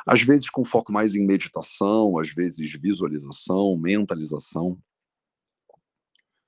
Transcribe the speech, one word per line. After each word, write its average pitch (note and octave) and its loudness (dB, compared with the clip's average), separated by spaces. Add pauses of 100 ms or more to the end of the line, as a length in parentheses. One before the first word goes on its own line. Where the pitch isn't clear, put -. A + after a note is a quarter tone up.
Às B2+ 6
vezes C3+ 4
com B2+ -2
foco A2+ -2
mais G#2 2
em G2+ 2
meditação, G2 0
às D#2 -2
vezes D#2 -4
visualização, E2+ -2
mentalização. E2 -4 (1700)